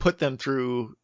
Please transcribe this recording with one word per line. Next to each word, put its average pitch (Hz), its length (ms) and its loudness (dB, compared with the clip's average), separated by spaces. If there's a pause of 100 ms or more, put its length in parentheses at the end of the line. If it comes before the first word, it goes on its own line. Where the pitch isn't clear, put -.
put 175 180 2
them 135 180 0
through 123 680 -2